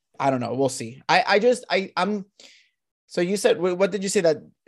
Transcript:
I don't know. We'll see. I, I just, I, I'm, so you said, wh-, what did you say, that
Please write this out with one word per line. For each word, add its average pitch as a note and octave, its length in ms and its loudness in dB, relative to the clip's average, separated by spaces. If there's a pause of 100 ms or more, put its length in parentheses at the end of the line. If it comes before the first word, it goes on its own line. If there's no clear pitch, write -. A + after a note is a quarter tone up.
(200)
I C#3 100 0
don't C3 100 0
know. A#2 140 -6
We'll C3 160 0
see. A#2+ 400 -12
I, E3+ 180 4
I G3+ 120 4
just, A#3 280 2
I, F#3+ 300 -2
I'm, G3 280 -2 (800)
so - 140 -4
you F#3 160 0
said, G3 200 2
wh-, F3+ 200 -2
what F#3+ 140 2
did G3 120 -6
you G3 60 -4
say, G3+ 120 0
that D#3+ 160 2 (300)